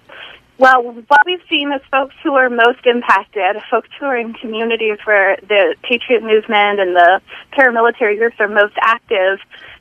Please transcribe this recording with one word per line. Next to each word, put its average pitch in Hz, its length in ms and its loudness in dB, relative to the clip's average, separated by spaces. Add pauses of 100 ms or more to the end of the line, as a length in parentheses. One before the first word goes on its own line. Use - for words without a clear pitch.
(600)
Well, 262 220 4
what 240 420 0
we've 359 240 -6
seen 285 240 -4
is 277 80 -6 (100)
folks 269 320 -4
who 294 120 -2
are 254 160 2
most 233 340 0
impacted, 214 720 0 (140)
folks 226 180 -4 (100)
who 285 60 -10
are 269 140 -4
in 226 160 -8
communities 220 680 -6
where 196 320 2
the 196 460 0
patriot 233 400 -2
movement 214 580 0
and 180 140 -2
the 180 280 4 (320)
paramilitary 233 640 0
groups 233 200 -2
are 208 100 -2
most 208 300 0
active, 196 600 -2 (420)